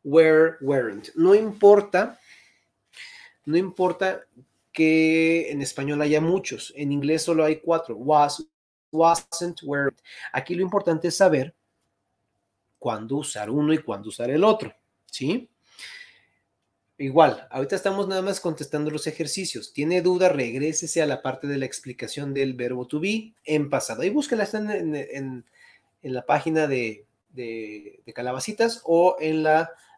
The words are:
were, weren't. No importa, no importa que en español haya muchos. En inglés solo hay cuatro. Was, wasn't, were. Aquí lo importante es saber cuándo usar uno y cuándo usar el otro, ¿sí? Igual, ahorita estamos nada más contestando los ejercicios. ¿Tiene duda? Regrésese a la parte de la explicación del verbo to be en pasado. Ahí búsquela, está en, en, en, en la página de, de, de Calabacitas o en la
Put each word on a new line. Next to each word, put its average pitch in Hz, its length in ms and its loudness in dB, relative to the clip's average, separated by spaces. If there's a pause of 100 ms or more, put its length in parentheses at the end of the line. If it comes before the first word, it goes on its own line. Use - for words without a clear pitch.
were, 160 580 6
weren't. 123 540 -2
No 175 200 6
importa, 202 840 6 (1300)
no 151 120 0
importa 185 680 -2 (520)
que 160 760 4
en 143 120 -6
español 147 400 -4
haya 151 180 2
muchos. 170 560 -2
En 143 160 -4
inglés 143 300 0
solo 160 240 2
hay 156 140 0
cuatro. 165 360 -2
Was, 147 500 2 (460)
wasn't, 170 680 0
were. 143 340 -2 (380)
Aquí 156 200 -6
lo 170 60 -2
importante 175 480 0
es 165 80 -4
saber 160 380 4 (1200)
cuándo 113 380 -4
usar 107 320 -6
uno 147 240 2
y 160 60 2
cuándo 107 320 -8
usar 120 180 -6
el 156 160 2
otro, 214 300 -2 (320)
¿sí? 175 420 -6 (1500)
Igual, 139 520 4
ahorita 135 240 -4
estamos 190 320 -2
nada 190 140 -2
más 190 180 -2
contestando 151 520 -6
los 151 160 -8
ejercicios. 156 640 -8
¿Tiene 165 300 0
duda? 180 260 4
Regrésese 147 720 -2
a 156 60 2
la 135 160 -4
parte 131 240 -6
de 143 100 -4
la 135 80 -4
explicación 131 680 -10
del 135 180 -2
verbo 123 340 -6
to 147 140 -6
be 214 320 -4 (120)
en 147 260 -2
pasado. 123 320 -4
Ahí 185 80 0
búsquela, 240 340 0
está - 140 -4
en, 214 120 -4
en, 170 240 -4
en, 135 520 -10 (560)
en 131 100 -8
la 123 140 -8
página 156 400 0
de, 120 400 -4 (240)
de, 110 760 -14
de 117 80 -20
Calabacitas 127 720 -4
o 170 360 4
en 156 220 0
la 156 280 4 (280)